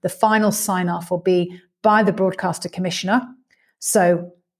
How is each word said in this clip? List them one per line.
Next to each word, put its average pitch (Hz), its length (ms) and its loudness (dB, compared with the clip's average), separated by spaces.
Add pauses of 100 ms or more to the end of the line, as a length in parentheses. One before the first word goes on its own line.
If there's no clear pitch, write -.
The 180 60 -4
final 214 440 2
sign-off 180 580 -2
will 180 80 -2
be 180 420 0 (220)
by 214 200 4
the 202 100 2
broadcaster 190 560 -4
commissioner. 180 540 -2 (560)
So 175 540 2 (280)